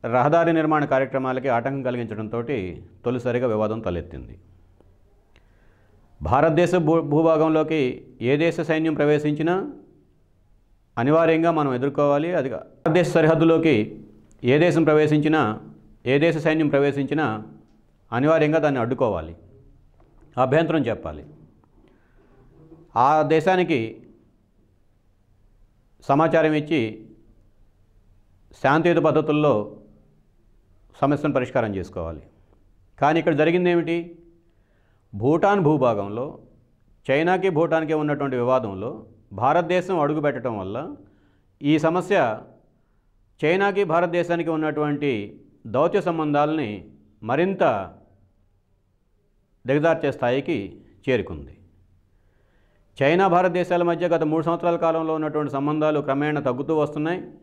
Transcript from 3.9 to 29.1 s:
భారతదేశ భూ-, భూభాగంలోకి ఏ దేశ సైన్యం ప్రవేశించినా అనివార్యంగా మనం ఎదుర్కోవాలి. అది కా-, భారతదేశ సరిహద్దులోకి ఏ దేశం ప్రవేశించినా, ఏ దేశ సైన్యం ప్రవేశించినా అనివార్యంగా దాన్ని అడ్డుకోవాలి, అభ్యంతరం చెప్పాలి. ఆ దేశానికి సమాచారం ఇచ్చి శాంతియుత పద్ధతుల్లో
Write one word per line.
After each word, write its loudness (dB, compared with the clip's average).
భారతదేశ 2
భూ-, 2
భూభాగంలోకి 2
ఏ 2
దేశ 0
సైన్యం 0
ప్రవేశించినా 0
అనివార్యంగా 2
మనం 0
ఎదుర్కోవాలి. 0
అది -2
కా-, -6
భారతదేశ 0
సరిహద్దులోకి 4
ఏ 4
దేశం 4
ప్రవేశించినా, 4
ఏ 2
దేశ 2
సైన్యం 0
ప్రవేశించినా 0
అనివార్యంగా 2
దాన్ని 0
అడ్డుకోవాలి, -2
అభ్యంతరం 0
చెప్పాలి. -8
ఆ 4
దేశానికి 2
సమాచారం 4
ఇచ్చి 0
శాంతియుత 2
పద్ధతుల్లో 2